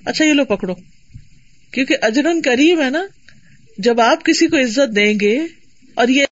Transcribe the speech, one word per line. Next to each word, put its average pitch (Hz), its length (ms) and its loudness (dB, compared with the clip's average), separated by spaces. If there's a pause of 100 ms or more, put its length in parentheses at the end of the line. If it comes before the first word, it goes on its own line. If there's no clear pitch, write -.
اچھا، 311 200 -2
یہ 302 80 2
لو 285 120 2
پکڑو، 190 300 -4 (960)
کیونکہ 269 320 -2
اجر 220 200 0 (220)
کریم 294 380 2
ہے 254 80 -2
نا۔ 339 160 -4 (720)
جب 233 220 0
آپ 269 240 2
کسی 330 220 2
کو 311 100 0
عزت 247 400 0
دیں 208 240 2
گے 208 200 0 (540)
اور 233 140 0
یہ 269 240 2